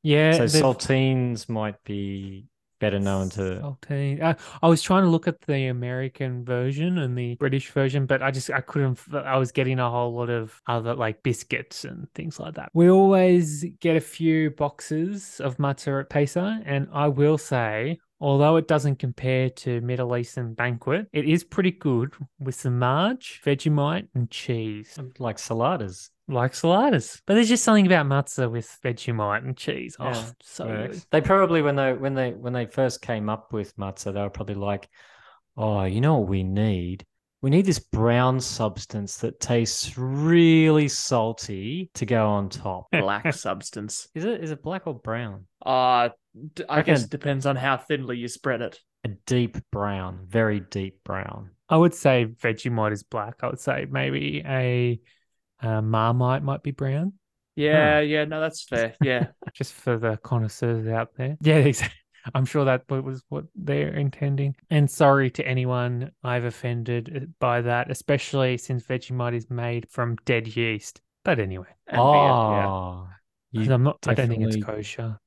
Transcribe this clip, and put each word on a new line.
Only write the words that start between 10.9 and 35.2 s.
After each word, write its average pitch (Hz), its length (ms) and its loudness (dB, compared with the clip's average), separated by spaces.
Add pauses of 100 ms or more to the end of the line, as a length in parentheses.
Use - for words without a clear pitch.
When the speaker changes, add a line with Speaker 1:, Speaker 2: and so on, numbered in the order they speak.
Speaker 1:
like, 113 280 -4
biscuits - 600 -6
and - 300 -12
things 160 260 -12
like 160 140 -12
that. - 180 -14
We 170 160 6
always 185 760 6 (160)
get 165 160 2
a 160 40 4
few 160 500 0
boxes 160 920 -6
of 131 180 -4
matzah 139 420 -2
at 135 80 -10
Pesach, 180 560 -2
and 139 280 -2
I 147 160 0
will 147 280 4
say, 123 640 -2 (220)
although 147 360 4
it 160 120 2
doesn't 143 320 2
compare 131 500 -2
to 123 300 -4
Middle 123 360 -2
Eastern 120 380 -6
banquet, 123 580 -2
it 151 140 -2
is 170 180 2
pretty 185 280 0
good 131 420 -2 (240)
with 131 160 -8
some 123 240 -2
marge, 156 680 0
Vegemite, 147 680 0
and 120 160 -2
cheese. 110 680 -8 (200)
Speaker 2:
Like 117 180 -6
saladas. 113 760 -4 (200)
Speaker 1:
Like 127 220 0
saladas. 208 760 2
But 196 80 2
there's 220 140 6
just 233 160 2
something 214 220 6
about 175 180 6
matzah 139 460 0
with 117 160 -6 (180)
Vegemite 113 640 -2
and 131 100 -6
cheese. 139 420 -8
Oh, 131 120 -4
Speaker 2:
Yeah, 113 160 -6 (160)
Speaker 1:
so - 240 -12
Speaker 2:
works. 110 320 -6
Speaker 1:
good. 170 120 -16
Speaker 2:
They 156 120 4
probably, 175 400 4
when 143 140 2
they, 131 180 2
when 135 200 -4
they, 131 180 -2
when 120 200 -8
they 123 140 -2
first 127 340 -2
came 107 300 -4
up 110 220 -8
with 104 260 -6
matzah, 98 340 -8
they 101 80 -4
were 101 80 -2
probably 101 280 -8
like, 98 340 -6 (680)